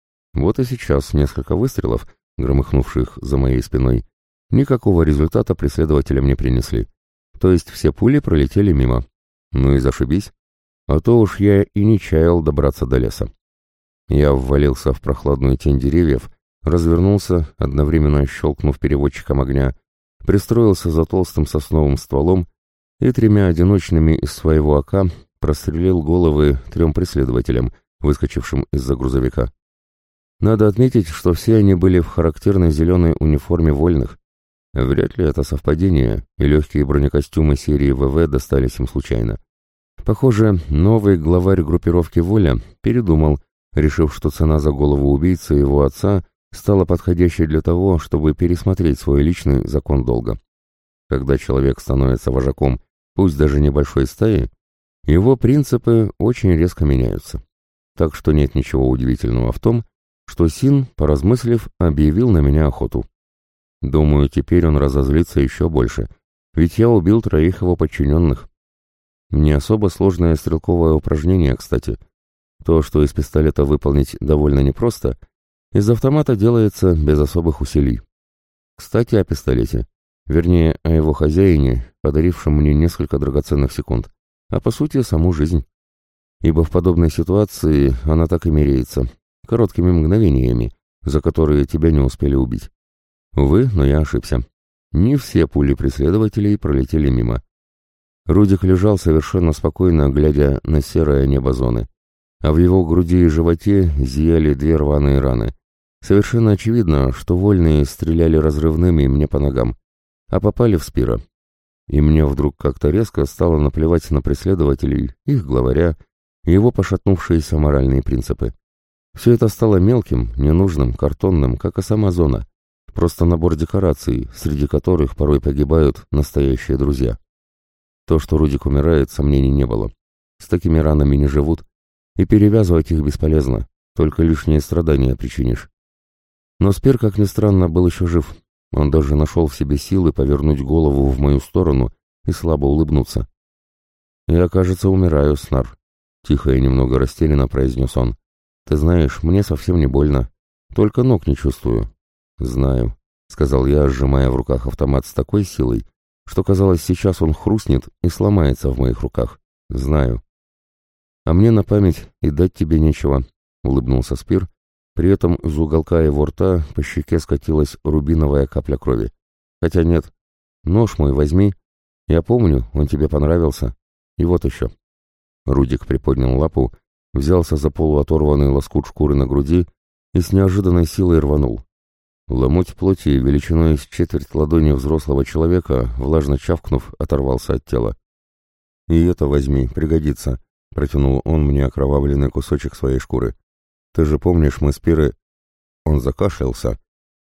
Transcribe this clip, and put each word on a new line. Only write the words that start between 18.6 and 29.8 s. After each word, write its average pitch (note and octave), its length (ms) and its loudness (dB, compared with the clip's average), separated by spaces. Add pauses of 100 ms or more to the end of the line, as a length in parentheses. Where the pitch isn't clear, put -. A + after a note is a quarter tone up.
переводчиком C#2 600 -2
огня, C2+ 360 -2 (500)
пристроился G2+ 640 2
за D#2+ 160 0
толстым F2 400 -2
сосновым D2 520 0
стволом E2+ 500 -2 (520)
и - 120 2
тремя G#2 360 2
одиночными E2+ 680 2
из - 160 -6
своего D2+ 460 0
А C#2 60 0
К F#2+ 260 -2 (300)
прострелил E2+ 600 -2
головы D2+ 580 2 (120)
трём E2 220 0
преследователям, B1 800 -2 (280)
выскочившим - 720 -4
из-за C2 240 -4
грузовика. B1+ 560 -4 (880)